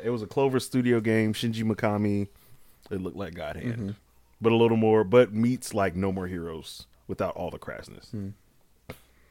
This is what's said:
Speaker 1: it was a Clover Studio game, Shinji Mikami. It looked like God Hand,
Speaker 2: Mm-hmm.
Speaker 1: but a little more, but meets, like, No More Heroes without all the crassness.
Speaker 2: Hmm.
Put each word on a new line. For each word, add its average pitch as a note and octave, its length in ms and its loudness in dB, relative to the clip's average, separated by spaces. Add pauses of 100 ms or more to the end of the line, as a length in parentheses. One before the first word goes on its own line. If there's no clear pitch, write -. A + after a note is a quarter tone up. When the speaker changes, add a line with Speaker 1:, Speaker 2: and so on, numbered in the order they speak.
Speaker 1:
it A2+ 60 -2
was A#2+ 120 -2
a G#2 40 -8
Clover C3 340 0
Studio A#2+ 400 2
game, A2 320 2
Shinji A2+ 320 -2
Mikami. G#2 640 0 (640)
It G2 100 -6
looked F#2 160 -8
like F2 180 -10
God D#2+ 220 -8
Hand, A#2+ 180 -6
Speaker 2:
Mm-hmm. G#2+ 160 -6 (500)
Speaker 1:
but A2+ 120 4
a - 40 6
little A2+ 200 6
more, A2 280 6
but A2 280 6
meets, A#2 400 0
like, G2 240 0
No F#2+ 160 0
More F#2 140 -4
Heroes E2+ 600 -10 (220)
without F#2+ 260 -4
all E2+ 160 -6
the - 80 -10
crassness. - 520 -14
Speaker 2:
Hmm. G2+ 180 -8 (1040)